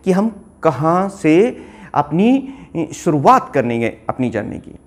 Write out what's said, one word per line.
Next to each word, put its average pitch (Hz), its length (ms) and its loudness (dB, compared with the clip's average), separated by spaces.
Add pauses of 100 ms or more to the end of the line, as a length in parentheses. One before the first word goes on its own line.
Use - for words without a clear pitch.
कि 190 60 2
हम 202 180 2 (340)
कहाँ 160 480 2
से 196 460 2 (380)
अपनी 190 1000 0
शुरुआत 180 580 2
करेंगे 117 440 -2 (120)
अपनी 123 200 -2
जर्नी - 300 -6
की - 160 -18 (120)